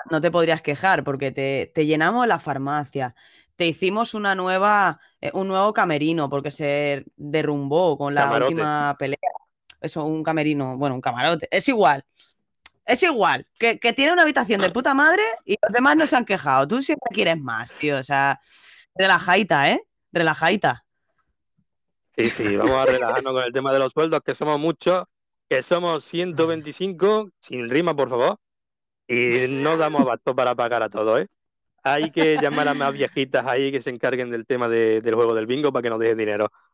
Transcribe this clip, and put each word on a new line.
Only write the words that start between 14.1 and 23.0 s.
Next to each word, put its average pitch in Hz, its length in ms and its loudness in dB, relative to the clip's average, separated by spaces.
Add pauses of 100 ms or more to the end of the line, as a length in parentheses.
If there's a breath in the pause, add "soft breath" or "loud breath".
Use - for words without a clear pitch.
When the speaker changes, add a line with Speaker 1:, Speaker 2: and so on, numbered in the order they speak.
Speaker 1:
una 349 120 6
habitación 240 360 0
de 190 100 2
puta 254 240 0
madre 320 300 4 (220)
y - 160 0
los - 100 2
demás 262 240 4
no 320 100 4
se 285 120 2
han 240 80 0
quejado. 143 420 2
Tú 233 140 -2
siempre 285 320 -4
quieres 165 260 0
más, 120 360 -8
tío, 147 220 -2
o 131 60 -4
sea, 139 380 0 (520 loud breath)
relajaita, 180 800 4
¿eh? 359 140 -2 (260)
Relajaita. 165 720 0 (1300)
Speaker 2:
Sí, 113 80 2
sí, 104 320 0
vamos 113 160 2
a 131 120 2
relajarnos 127 480 0